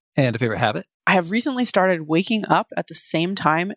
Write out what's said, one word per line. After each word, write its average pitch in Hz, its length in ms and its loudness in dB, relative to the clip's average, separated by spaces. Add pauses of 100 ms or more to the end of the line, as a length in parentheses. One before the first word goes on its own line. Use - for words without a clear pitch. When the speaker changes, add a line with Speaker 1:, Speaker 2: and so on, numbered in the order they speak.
(160)
Speaker 1:
And 127 180 2
a 117 40 -6
favorite 110 200 0
habit? 117 280 0 (200)
Speaker 2:
I 175 60 2
have 175 180 0
recently 247 360 0
started 185 420 2
waking 196 400 0
up 180 260 2
at 175 120 -4
the - 80 -14
same 170 400 0
time 175 420 0